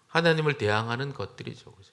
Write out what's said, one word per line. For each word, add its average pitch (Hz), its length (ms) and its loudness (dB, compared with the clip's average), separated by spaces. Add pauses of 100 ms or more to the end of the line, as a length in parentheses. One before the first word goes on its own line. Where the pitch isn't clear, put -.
하나님을 160 500 2
대항하는 117 560 -2
것들이죠. - 600 -12
그죠? - 200 -20